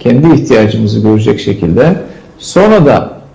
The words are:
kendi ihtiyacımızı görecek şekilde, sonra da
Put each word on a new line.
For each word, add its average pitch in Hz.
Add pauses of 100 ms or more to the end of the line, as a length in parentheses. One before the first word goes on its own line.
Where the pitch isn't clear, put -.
kendi 139
ihtiyacımızı 110
görecek 107
şekilde, 104 (460)
sonra 196
da 107 (240)